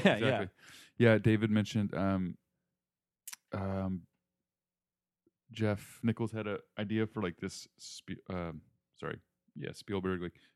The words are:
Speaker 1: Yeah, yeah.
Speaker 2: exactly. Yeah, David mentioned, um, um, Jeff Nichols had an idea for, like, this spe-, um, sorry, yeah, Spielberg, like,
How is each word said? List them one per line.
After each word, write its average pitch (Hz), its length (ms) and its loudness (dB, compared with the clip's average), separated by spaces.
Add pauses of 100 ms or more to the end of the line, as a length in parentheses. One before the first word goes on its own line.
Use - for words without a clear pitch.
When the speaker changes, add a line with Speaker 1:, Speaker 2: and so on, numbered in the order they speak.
Speaker 1:
Yeah, 202 60 8
yeah. 135 60 6
Speaker 2:
exactly. 107 320 0 (500)
Yeah, 113 200 8
David 110 340 4
mentioned, 104 420 2
um, 95 420 0 (1160)
um, 95 500 -2 (1500)
Jeff 107 500 -2
Nichols 113 300 -2
had 110 140 -4
an 101 120 -4 (200)
idea 107 280 0
for, 107 160 -4
like, 107 160 -2
this - 300 -10 (100)
spe-, - 420 -14 (100)
um, 87 300 -6 (380)
sorry, - 200 -8 (380)
yeah, - 160 -8
Spielberg, 92 500 -4
like, 87 120 -8 (220)